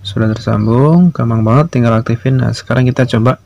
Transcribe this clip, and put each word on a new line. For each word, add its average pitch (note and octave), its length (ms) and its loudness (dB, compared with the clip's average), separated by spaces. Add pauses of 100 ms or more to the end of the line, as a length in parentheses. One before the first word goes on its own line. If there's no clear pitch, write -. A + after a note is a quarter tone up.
Sudah A2+ 260 -2
tersambung, A#2 800 2
gampang A#2 320 -2
banget, A#2+ 320 2
tinggal A#2 220 2
aktifin. B2 420 -2
Nah, A#2 140 -2
sekarang B2+ 320 -2
kita B2 240 0
coba B2 380 0